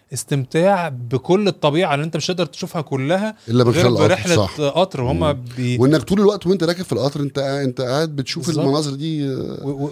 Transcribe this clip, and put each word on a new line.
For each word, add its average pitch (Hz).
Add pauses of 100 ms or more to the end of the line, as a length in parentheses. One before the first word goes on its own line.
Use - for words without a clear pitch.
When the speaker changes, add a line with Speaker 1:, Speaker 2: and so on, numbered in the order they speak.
(140)
Speaker 1:
استمتاع 160
بكل 131
الطبيعة 160
اللي 151
انت 165
مش 165
هتقدر 175
تشوفها 170
كلها 170 (120)
Speaker 2:
إلا 120
من 120
Speaker 1:
غير 123
Speaker 2:
خلال -
القطر، 101
Speaker 1:
برحلة -
Speaker 2:
صح. 107
Speaker 1:
قطر. 147
وهم 135
Speaker 2:
مم. 143 (140)
Speaker 1:
بي- 123
Speaker 2:
وإنك 131
طول 196
الوقت 196
وانت 185
راكب 170
في -
القطر، 135
انت 143
قاعد، 139
انت 123
قاعد 143
بتشوف 139
Speaker 1:
بالظبط. 151
Speaker 2:
المناظر 143
دي، 147
آه. 127
Speaker 1:
و-، 139
و-، 143